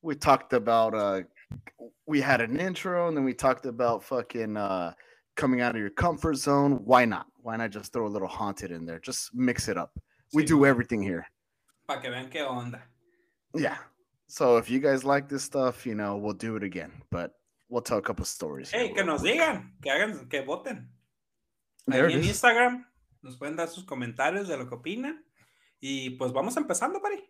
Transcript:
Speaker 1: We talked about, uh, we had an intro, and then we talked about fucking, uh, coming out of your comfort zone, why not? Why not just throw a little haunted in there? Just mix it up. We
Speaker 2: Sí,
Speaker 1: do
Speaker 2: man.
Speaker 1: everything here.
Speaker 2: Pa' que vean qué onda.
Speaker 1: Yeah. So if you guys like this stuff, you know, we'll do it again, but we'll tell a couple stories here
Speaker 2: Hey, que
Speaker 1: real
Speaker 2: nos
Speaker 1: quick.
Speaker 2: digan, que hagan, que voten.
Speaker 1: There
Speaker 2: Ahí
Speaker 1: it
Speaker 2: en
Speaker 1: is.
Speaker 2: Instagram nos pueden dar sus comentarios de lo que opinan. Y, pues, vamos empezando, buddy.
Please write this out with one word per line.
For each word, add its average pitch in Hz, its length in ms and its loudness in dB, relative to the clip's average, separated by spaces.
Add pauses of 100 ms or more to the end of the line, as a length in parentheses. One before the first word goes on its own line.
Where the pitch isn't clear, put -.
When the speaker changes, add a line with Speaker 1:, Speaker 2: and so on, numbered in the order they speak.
Speaker 1:
We 156 140 -2
talked 143 380 4
about, 113 400 4
uh, 101 280 2 (840)
we 151 160 2
had 131 200 4
an 117 180 -2
intro, 180 480 -2
and 160 100 0
then 135 80 2
we 127 80 0
talked 131 320 0
about 117 380 0
fucking, 113 540 -4
uh, 92 360 -2 (440)
coming 127 240 2
out 120 140 0
of 113 60 -2
your 101 100 -4
comfort 160 440 0
zone, 139 480 2
why 123 220 8
not? 104 220 -4 (140)
Why 113 140 -6
not 113 160 -4
just 104 220 -12
throw 117 120 -2
a 107 40 -4
little 101 180 -4
haunted 98 440 -6
in 85 140 -8
there? 82 140 -10
Just - 340 -8
mix 120 360 0
it 95 80 -2
up. - 200 -8 (360)
We 151 100 4
Speaker 2:
Sí, 147 40 0
Speaker 1:
do 156 140 6
Speaker 2:
man. 139 80 10
Speaker 1:
everything 120 320 2
here. 92 240 -4 (600)
Speaker 2:
Pa' 135 140 -6
que 127 80 -8
vean 127 200 -10
qué 156 160 -6
onda. 123 360 -6 (760)
Speaker 1:
Yeah. 147 220 -2 (500)
So 123 300 6
if 113 120 0
you 127 120 2
guys 135 240 2
like 139 240 2
this 139 140 -4
stuff, 127 420 -2
you 113 100 -4
know, 104 220 -2
we'll 104 160 -4
do 110 240 -6
it 104 60 -4
again, 90 280 -8 (200)
but 87 200 -6 (380)
we'll 120 120 -2
tell 117 160 0
a 101 40 2
couple - 240 -4
stories - 460 -8
here 226 100 0
Speaker 2:
Hey, 233 80 0
que - 140 -10
Speaker 1:
real - 20 2
Speaker 2:
nos 151 160 0
Speaker 1:
quick. 190 180 2
Speaker 2:
digan, 302 320 0 (100)
que 143 100 -2
hagan, 156 380 0
que 143 140 -2
voten. 135 440 -8 (1000)
Speaker 1:
There 254 200 4
Speaker 2:
Ahí - 40 4
Speaker 1:
it - 60 0
Speaker 2:
en 156 60 2
Speaker 1:
is. 185 180 0
Speaker 2:
Instagram 247 420 4 (400)
nos 127 140 -16
pueden 147 180 -8
dar 165 140 -4
sus 185 160 -14
comentarios 135 640 -2
de 151 80 -2
lo 127 100 -8
que 127 80 -10
opinan. 247 480 -8 (560)
Y, 135 380 -6
pues, 127 160 -2
vamos 170 240 0
empezando, 311 420 -2
buddy. 403 300 -6